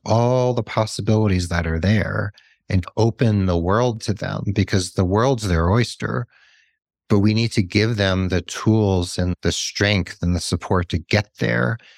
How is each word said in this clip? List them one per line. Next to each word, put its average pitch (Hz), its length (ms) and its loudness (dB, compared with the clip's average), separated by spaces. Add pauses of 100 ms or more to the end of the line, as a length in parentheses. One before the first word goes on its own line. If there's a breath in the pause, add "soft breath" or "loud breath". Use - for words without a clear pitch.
all 123 480 2
the 120 100 -2
possibilities 107 840 0
that 85 180 -2
are 82 120 -2
there 101 540 0 (360 soft breath)
and 95 160 0 (120)
open 110 500 2
the 87 120 2
world 110 420 0
to 104 140 -4
them, 98 280 -6 (100)
because 95 420 0
the 95 100 2
world's 107 420 0
their 85 240 2
oyster. 117 560 -2 (840 soft breath)
But 104 120 4
we 107 140 2
need 113 180 0
to 107 100 0
give 104 360 0
them 92 320 0
the 90 120 0
tools 98 760 0
and 90 240 0
the 85 100 0
strength - 720 -2
and 87 120 0
the 85 60 0
support - 480 -2
to 92 100 -4
get 104 300 -2 (100)
there. 117 380 -2 (220 loud breath)